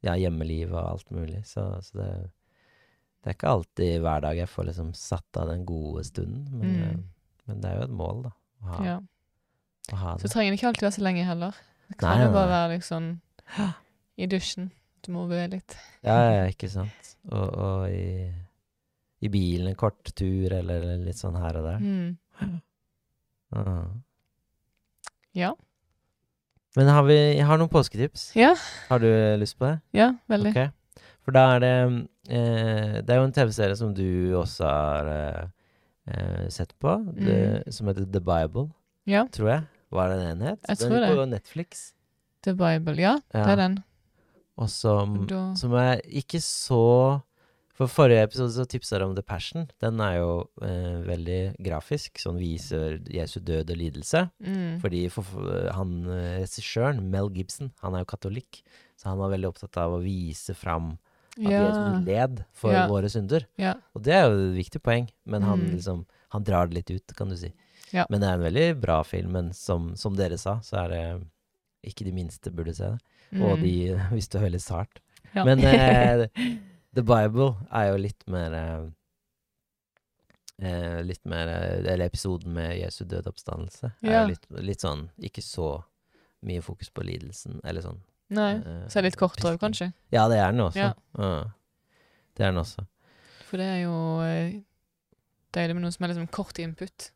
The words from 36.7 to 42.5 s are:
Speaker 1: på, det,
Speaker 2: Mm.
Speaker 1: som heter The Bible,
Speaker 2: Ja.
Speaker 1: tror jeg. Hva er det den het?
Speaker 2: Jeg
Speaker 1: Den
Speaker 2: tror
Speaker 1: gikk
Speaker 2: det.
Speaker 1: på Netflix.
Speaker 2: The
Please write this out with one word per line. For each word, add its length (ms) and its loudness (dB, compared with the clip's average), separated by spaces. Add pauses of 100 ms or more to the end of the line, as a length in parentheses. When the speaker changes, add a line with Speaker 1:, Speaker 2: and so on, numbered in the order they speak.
Speaker 1:
på, 160 2 (200)
det, 500 2
Speaker 2:
Mm. 80 -12
Speaker 1:
som 140 -4
heter 240 -2
The 100 0
Bible, 480 0 (360)
Speaker 2:
Ja. 200 2
Speaker 1:
tror 240 -2
jeg. 140 2 (280)
Hva 140 0
er 100 2
det 40 0 (200)
den 80 -2
het? 200 -6
Speaker 2:
Jeg 100 -2
Speaker 1:
Den 120 0
Speaker 2:
tror 100 4
Speaker 1:
gikk 100 2
Speaker 2:
det. 80 6
Speaker 1:
på 120 0
Netflix. 640 -10 (500)
Speaker 2:
The 100 0